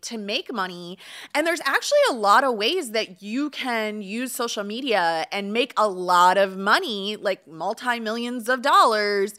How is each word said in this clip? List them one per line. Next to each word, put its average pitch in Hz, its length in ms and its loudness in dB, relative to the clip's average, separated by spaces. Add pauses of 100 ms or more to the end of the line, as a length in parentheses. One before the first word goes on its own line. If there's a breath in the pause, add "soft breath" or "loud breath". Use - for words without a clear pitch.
to - 160 -10
make 214 340 -8
money. 185 460 -8 (380 loud breath)
And 302 100 0
there's 339 180 -2
actually 440 360 2 (100)
a 339 40 0
lot 220 300 6
of 254 120 2
ways 247 380 -2
that 202 280 -4
you 254 300 -4
can 220 500 -4
use 233 300 -8
social 233 320 -4
media 202 680 0
and 202 220 -4
make 240 240 0
a 214 100 4
lot 185 520 4
of 190 180 2
money, 208 580 0
like, 190 320 -4
multi-millions 226 1000 -6
of 254 140 0
dollars, 214 760 2